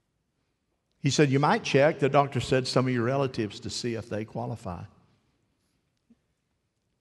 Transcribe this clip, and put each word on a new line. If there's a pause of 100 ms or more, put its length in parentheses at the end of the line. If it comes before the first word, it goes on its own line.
(1000)
He
said,
"You
might
check,"
the
doctor
said,
"some
of
your
relatives
to
see
if
they
qualify." (2250)